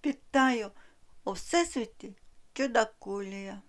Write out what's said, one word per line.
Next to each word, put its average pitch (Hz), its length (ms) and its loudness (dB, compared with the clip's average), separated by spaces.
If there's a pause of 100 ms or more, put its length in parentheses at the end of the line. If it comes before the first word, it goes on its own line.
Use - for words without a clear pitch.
Вітаю 262 640 2 (520)
у - 80 -2
Всесвіті 233 840 -2 (380)
Чудакулія. 202 1160 -2